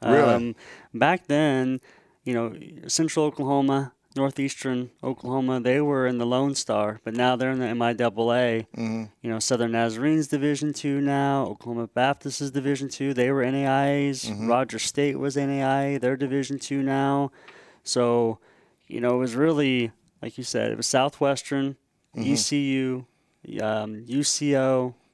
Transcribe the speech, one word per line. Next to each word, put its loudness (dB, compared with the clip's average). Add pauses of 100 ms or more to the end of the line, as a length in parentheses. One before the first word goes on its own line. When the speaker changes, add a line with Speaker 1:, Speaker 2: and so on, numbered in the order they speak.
Speaker 1:
Really? 6
Speaker 2:
Um, -2 (400)
back 2
then, 2 (440)
you -2
know, -2 (340)
Central 0
Oklahoma, 0 (240)
Northeastern -2 (120)
Oklahoma, -2
they 2
were 2
in 0
the 0
Lone 2
Star, -2
but -6
now 2
they're 0
in -2
the -2
M -2
I 2
double 0
A. 2 (100)
Speaker 1:
Mm-hmm. -4 (180)
Speaker 2:
You -6
know, -4
Southern 0
Nazarene's 2
Division 0
Two -2
now, 2
Oklahoma -6
Baptist -2
is -4
Division -2
Two. -4
They 2
were 2
N 0
A 0
Ias. 2
Speaker 1:
Mm-hmm. -6
Speaker 2:
Rogers 0
State -2
was -2
N 0
A -2
I 2
A. -2
They're 0
Division -4
Two -4
now. 0 (540)
So, 2 (500)
you -8
know, 2
it 2
was -2
really, 2 (300)
like -10
you -8
said, -2
it -6
was -6
Southwestern, 0 (400)
Speaker 1:
Mm-hmm. -4 (100)
Speaker 2:
E 2
C 0 (140)
U, -2 (560)
um, -4
U -2
C 0
O, 0 (200)